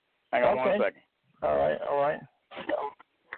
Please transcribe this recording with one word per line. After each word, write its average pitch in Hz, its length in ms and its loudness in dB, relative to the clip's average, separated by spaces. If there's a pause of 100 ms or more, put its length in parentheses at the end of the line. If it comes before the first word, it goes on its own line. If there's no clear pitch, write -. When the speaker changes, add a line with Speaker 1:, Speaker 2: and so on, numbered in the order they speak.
(320)
Speaker 1:
Hang 123 120 2
on 123 160 4
Speaker 2:
Okay. 127 100 2
Speaker 1:
one 104 100 2
second. 98 220 -2 (420)
Speaker 2:
All 147 140 2
right, 143 200 2 (120)
all 143 100 0
right. 147 200 0 (1200)